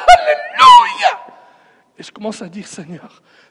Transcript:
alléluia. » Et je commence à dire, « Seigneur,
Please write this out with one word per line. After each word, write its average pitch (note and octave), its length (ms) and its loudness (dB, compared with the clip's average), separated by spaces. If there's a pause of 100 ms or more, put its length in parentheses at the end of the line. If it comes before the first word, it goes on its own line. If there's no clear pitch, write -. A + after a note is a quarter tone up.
alléluia. » F5 1040 2 (840)
Et F3+ 60 -20
je - 100 -20
commence G#3 280 -16
à G3+ 60 -18
dire, « F#3 200 -20
Seigneur, F3+ 540 -20 (300)